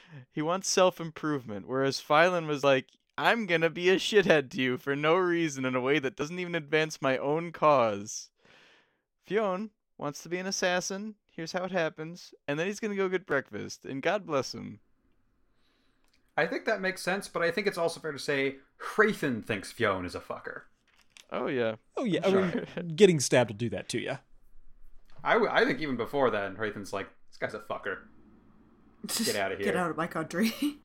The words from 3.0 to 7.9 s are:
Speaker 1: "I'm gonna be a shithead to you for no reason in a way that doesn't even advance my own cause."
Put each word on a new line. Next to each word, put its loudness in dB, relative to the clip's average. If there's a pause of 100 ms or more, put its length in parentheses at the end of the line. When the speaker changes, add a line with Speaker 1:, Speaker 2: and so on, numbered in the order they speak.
Speaker 1:
"I'm 2
gonna 4
be 0
a 6
shithead 4
to -6
you 2
for -4
no 4
reason 0
in 0
a 2
way 4
that -4
doesn't -6
even -6
advance 0
my 2
own -2
cause." 2 (920)